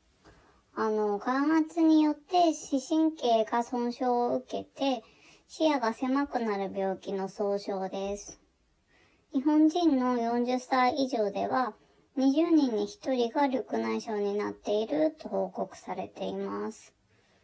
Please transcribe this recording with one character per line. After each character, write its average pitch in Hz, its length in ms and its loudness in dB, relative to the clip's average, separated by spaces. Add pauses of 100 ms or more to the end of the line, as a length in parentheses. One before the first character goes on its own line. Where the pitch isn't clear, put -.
(760)
あ 220 120 0
の、 214 300 0
眼 269 380 0
圧 320 260 0
に 311 180 6
よ 302 120 4
っ - 20 0
て 339 400 2
視 285 260 -4
神 311 360 0
経 226 280 2
が 240 200 -2
損 240 260 -4
傷 247 200 -2
を 247 260 0
受 254 100 -6
け 196 160 -6
て、 262 400 -4 (460)
視 320 200 0
野 285 120 2
が 226 140 0
狭 269 340 0
く - 100 -4
な 226 180 -2
る 196 160 -4
病 190 240 -2
気 - 160 -8
の 190 160 -4
総 202 300 -2
称 190 300 -6
で 196 300 -6
す。 - 220 -18 (920)
日 269 100 -2
本 302 260 6
人 311 300 2
の 247 180 2
四 240 280 0
十 247 160 0
歳 254 340 2
以 269 140 -2
上 214 240 -2
で 196 160 -4
は、 240 260 -2 (400)
二 269 180 2
十 320 180 2
人 277 260 4
に 208 100 -2
一 - 260 -6
人 240 200 0
が 285 160 2
緑 247 340 -2
内 220 180 -2
障 214 240 -4
に 202 140 -2
な 208 120 -4
っ - 20 -10
て 208 280 -2
い 220 60 -4
る 311 320 0
と - 100 -14
報 190 220 -4
告 190 260 -10
さ - 200 -10
れ 190 100 -8
て - 180 -12
い 190 120 -6
ま 202 340 -6
す。 - 240 -18 (480)